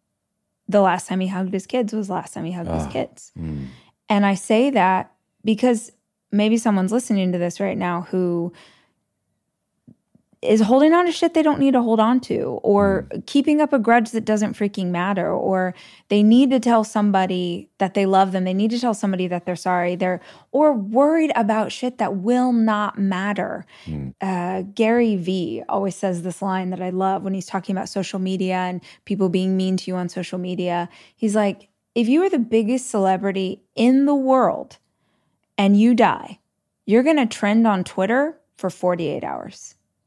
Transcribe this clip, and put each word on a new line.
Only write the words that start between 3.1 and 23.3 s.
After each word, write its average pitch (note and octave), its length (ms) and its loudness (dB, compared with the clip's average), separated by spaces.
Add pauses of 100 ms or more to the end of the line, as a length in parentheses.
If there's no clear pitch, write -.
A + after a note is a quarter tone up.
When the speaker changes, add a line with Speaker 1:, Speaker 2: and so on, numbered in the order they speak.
Speaker 2:
Mm. D2+ 280 -8 (420)
Speaker 1:
And G3+ 160 4
I G3 100 2
say A3+ 360 2
that F#3+ 400 0 (320)
because A3 480 0 (400)
maybe G#3+ 260 2
someone's G3 340 0
listening G3+ 400 0
to F3+ 60 -2
this F3 220 -4
right G3 180 -4
now F3 240 -4 (100)
who F3 420 -2 (1900)
is G#3+ 200 2
holding C4+ 300 6
on F4 140 4
to E4+ 60 0
shit E4+ 240 -2
they D#4+ 80 4
don't D4 160 2
need C4+ 140 4
to B3 100 4
hold A3+ 160 2
on A#3+ 200 4
to, - 440 -4
or G3+ 480 2
Speaker 2:
Mm. - 160 -12
Speaker 1:
keeping D4 340 2
up D4+ 120 2
a C#4 40 2
grudge A#3 320 2
that A3 160 -6
doesn't G#3+ 280 0
freaking G3+ 340 -4
matter, F3 440 -2
or F#3 440 -2 (340)
they G#3 140 4
need B3 260 6
to B3+ 100 2
tell A3+ 240 4
somebody F#3 960 -2
that F#3+ 160 -2
they G3 140 2
love F#3+ 240 4
them. F#3 120 -2
They F#3 120 -2
need G#3+ 160 0
to A#3+ 80 -4
tell A#3+ 160 -2
somebody F#3 320 -2
that F3 180 -6
they're F3+ 100 -4
sorry. F3+ 400 -2
They're, F3+ 240 -2 (320)
or D4 220 4
worried C#4 600 2
about G#3+ 360 0
shit B3+ 280 -8
that G3+ 180 -2
will B3 360 0
not G#3+ 440 0
matter. G3 680 -4 (200)